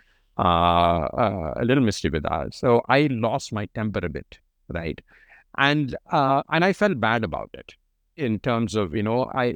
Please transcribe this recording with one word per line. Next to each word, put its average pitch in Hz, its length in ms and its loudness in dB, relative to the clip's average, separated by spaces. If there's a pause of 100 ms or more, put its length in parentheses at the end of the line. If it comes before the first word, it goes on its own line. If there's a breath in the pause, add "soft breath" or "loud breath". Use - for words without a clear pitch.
(380 soft breath)
uh, - 40 -2
uh, 85 1160 2
a 123 80 -2
little 131 180 4
mischief 95 300 0
with 76 120 -4
us. 80 320 -4
So 120 300 2
I 139 220 4
lost 117 420 -4
my 107 160 -4
temper 107 380 -4
a 85 40 -6
bit, - 300 -12 (300)
right? - 320 -6 (560 soft breath)
And, 143 380 0 (160)
uh, 139 400 2
and 160 120 2
I 190 100 2
felt 190 260 0
bad 113 240 0
about 69 300 -6
it - 200 -20 (440)
in 113 220 -2
terms 117 340 -2
of, 95 220 -2
you 104 80 0
know, 117 320 -2
I, 123 200 0